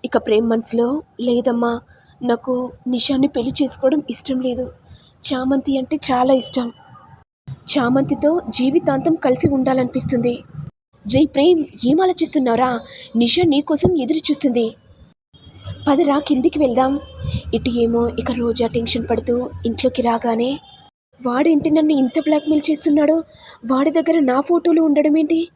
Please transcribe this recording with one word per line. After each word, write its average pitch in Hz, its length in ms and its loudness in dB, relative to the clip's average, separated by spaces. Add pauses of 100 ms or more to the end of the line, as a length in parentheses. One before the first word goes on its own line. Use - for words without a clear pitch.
ఇక 240 140 -4
ప్రేమ్ 220 320 0
మనసులో, 226 380 -2 (320)
"లేదమ్మా, 240 520 0 (480)
నాకు 240 340 -2 (340)
నిషాని 262 400 0
పెళ్లి 247 260 -4
చేసుకోవడం 269 560 0
ఇష్టం 254 300 -6
లేదు, 254 260 -4 (560)
చామంతి 269 560 -2
అంటే 262 240 -4
చాలా 254 320 2
ఇష్టం, 247 340 -2 (960)
చామంతితో 269 640 0 (180)
జీవితాంతం 277 680 0
కలిసి 262 340 2
ఉండాలనిపిస్తుంది." 254 840 -2 (680)
"రే 262 220 2
ప్రేమ్, 320 340 4 (240)
ఏం 269 160 4
ఆలోచిస్తున్నావురా? 262 680 0 (460)
నిషా 240 300 2
నీకోసం 294 520 2
ఎదురు 302 260 -2
చూస్తుంది, 247 420 0 (1160)
పదరా 285 380 2
కిందికి 285 380 0
వెళ్దాం." 262 340 2 (640)
ఇటు 226 240 -2
ఏమో 233 240 2 (160)
ఇక 254 140 -4
రోజా 233 340 -2
టెన్షన్ 233 420 -4
పడుతూ 240 260 -2 (320)
ఇంట్లోకి 247 360 -2
రాగానే, 233 480 0 (720)
"వాడేంటి 285 500 2
నన్ను 311 240 4
ఇంత 262 260 0
బ్లాక్‌మెయిల్ 302 440 0
చేస్తున్నాడు? 302 520 2 (480)
వాడి 262 260 2
దగ్గర 330 320 2
నా 247 180 2
ఫోటోలు 339 420 2
ఉండడం 294 360 4
ఏంటి? 320 220 0 (160)